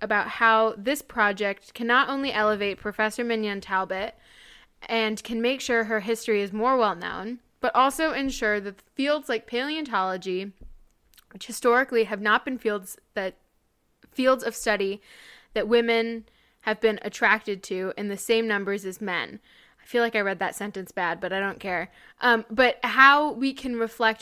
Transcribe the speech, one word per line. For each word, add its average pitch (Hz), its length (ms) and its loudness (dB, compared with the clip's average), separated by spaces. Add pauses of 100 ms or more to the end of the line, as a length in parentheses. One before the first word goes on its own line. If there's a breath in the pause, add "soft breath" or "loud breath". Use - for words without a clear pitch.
about 214 280 0
how 220 480 4
this 254 240 -2
project 202 720 -2
can 233 140 -6
not 254 220 4
only 277 220 -2
elevate 208 480 0
Professor 214 440 -2
Mignon 214 360 -2
Talbot 190 560 -4 (680 loud breath)
and 220 400 0
can 226 180 -4
make 254 180 0
sure 233 260 2
her 220 140 0
history 214 420 0
is 196 120 -4
more 240 240 2
well 208 180 2
known, 175 440 -8 (200)
but - 160 0
also 277 380 4
ensure 233 480 -2
that 196 200 -12 (140)
fields 294 320 0
like 226 180 -4
paleontology, 202 1080 -4 (800)
which - 140 -16
historically 240 580 2
have 196 160 -6
not 214 240 4
been 262 120 -4
fields 208 400 -4 (160)
that, 190 220 -6 (760)
fields 262 320 2
of 226 120 -4
study 202 460 -2 (520 loud breath)
that 220 140 0
women 233 560 2 (380 soft breath)
have 220 180 -2
been 220 220 2
attracted 208 600 0
to 185 340 -4
in 208 100 -6
the 202 100 -6
same 226 300 2
numbers 196 380 -2
as 185 160 -10
men." 175 400 -6 (400 soft breath)
I - 80 -20
feel 240 140 2
like 226 140 0
I - 20 2
read 196 200 -2
that 190 140 -2
sentence 196 380 -10
bad, 170 300 -2
but 180 100 -4
I 190 80 -2
don't 196 220 -6
care. 180 280 -4 (300 loud breath)
Um, 233 320 4
but 240 320 4
how 269 480 4
we 269 220 -2
can 254 260 -8
reflect 220 420 -2